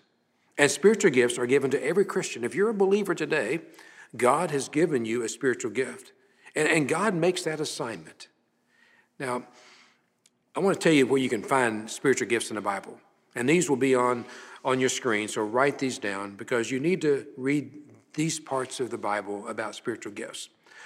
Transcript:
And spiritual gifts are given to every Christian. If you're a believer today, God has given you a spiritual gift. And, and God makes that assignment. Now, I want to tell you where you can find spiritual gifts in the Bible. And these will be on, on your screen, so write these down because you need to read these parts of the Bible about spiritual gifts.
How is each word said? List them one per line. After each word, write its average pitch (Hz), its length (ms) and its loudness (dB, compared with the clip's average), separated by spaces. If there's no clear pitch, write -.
And 143 120 6
spiritual 202 420 6
gifts 120 260 4
are 127 80 -2
given 135 260 2
to 139 100 0
every 175 220 2
Christian. 175 400 -4
If 120 100 -2
you're 202 160 2
a 226 40 -2
believer 196 420 2
today, 151 460 -2
God 139 360 4
has 139 160 -2
given 147 380 0
you 113 180 -2
a - 60 -4
spiritual 120 420 -2
gift. 123 400 -6
And, 151 140 0
and 160 220 2
God 190 240 0
makes 180 300 0
that 156 180 -4
assignment. 113 680 -10
Now, 123 280 -6
I 135 60 -6
want 180 160 4
to - 80 -8
tell 165 100 6
you 131 140 6
where 131 140 2
you 123 80 0
can 104 140 -2
find 110 460 0
spiritual 127 380 0
gifts 113 220 -2
in 113 60 -8
the 104 60 -6
Bible. 98 380 -6
And 123 140 -4
these 170 220 4
will 135 80 2
be 131 180 4
on, 123 300 2
on 131 160 2
your 127 80 2
screen, 107 400 -2
so 113 140 -4
write 131 360 0
these 131 180 -2
down 101 380 -6
because 113 360 -2
you 131 80 -2
need 165 220 0
to 143 240 0
read 135 340 -2
these 156 260 -2
parts 131 420 -6
of 113 80 -4
the 117 80 -8
Bible 104 500 -4
about 110 280 -8
spiritual 110 360 -8
gifts. - 380 -12